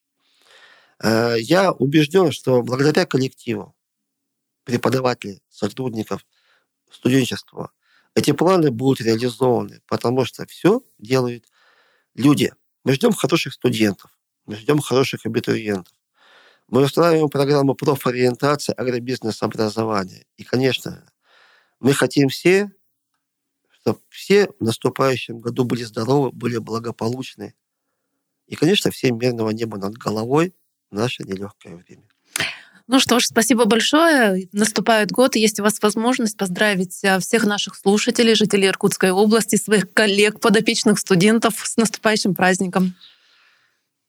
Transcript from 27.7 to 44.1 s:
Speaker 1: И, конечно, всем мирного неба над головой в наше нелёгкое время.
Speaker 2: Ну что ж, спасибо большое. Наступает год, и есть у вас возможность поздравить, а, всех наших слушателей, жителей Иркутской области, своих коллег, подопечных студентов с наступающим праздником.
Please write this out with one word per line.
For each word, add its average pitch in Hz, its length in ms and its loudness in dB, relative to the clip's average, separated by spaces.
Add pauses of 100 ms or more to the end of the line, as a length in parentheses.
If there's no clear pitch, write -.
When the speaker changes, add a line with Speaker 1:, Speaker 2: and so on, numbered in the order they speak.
Speaker 1:
И, 110 80 -12
конечно, 180 340 0
всем 120 280 -2
мирного 117 320 -2
неба 110 280 -6
над 98 200 -8
головой 123 560 -4 (380)
в 98 40 -12
наше 120 280 -4
нелёгкое 95 520 -12
время. - 320 -20 (800)
Speaker 2:
Ну 262 120 4
что 233 200 2
ж, - 80 -2
спасибо 233 380 2
большое. 226 840 2
Наступает 214 600 0
год, 254 240 2
и 226 40 2
есть 214 200 0
у 202 40 -4
вас 214 180 0
возможность 226 560 0
поздравить, 190 640 -2
а, 190 160 2
всех 226 260 0
наших 202 300 -4
слушателей, 226 600 2
жителей 202 320 2
Иркутской 185 440 0
области, 214 440 2
своих 196 380 0
коллег, 208 460 2
подопечных 220 600 2
студентов 214 640 2
с - 120 -6
наступающим 214 560 0
праздником. 185 640 0 (1120)